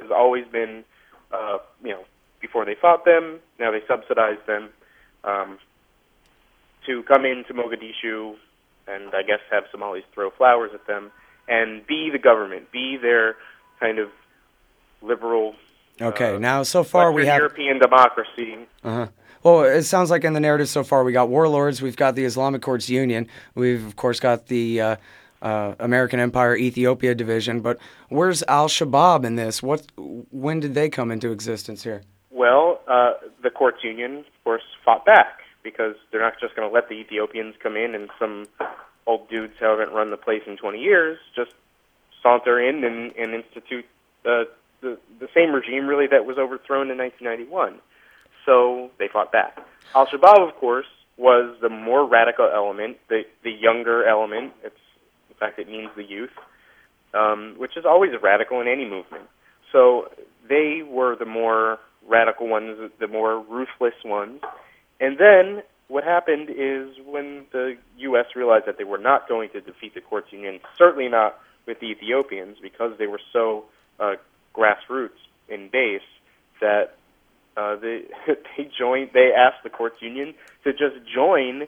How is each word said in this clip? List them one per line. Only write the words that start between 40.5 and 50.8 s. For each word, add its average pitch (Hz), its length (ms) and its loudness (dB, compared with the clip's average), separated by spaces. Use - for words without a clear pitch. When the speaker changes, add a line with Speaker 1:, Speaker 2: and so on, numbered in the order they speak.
Speaker 1:
twenty 104 240 -10
years 165 380 0
just 120 160 -8
saunter 120 360 4
in 135 260 -2
and, 117 320 -6
and 113 180 -8
institute, 120 500 -14
uh, 117 200 0
the, 123 180 -10
the 127 140 -16
same 165 180 4
regime, 135 340 -4
really, 143 200 0
that 131 200 4
was 127 120 -8
overthrown 135 520 -4
in 127 60 -8
nineteen 127 320 -10
ninety-one. 117 500 -6
So 123 520 2
they 101 100 -4
fought - 240 -2
back. 101 260 0
Al-Shabaab, 170 520 8
of 151 100 -8
course, 127 300 -2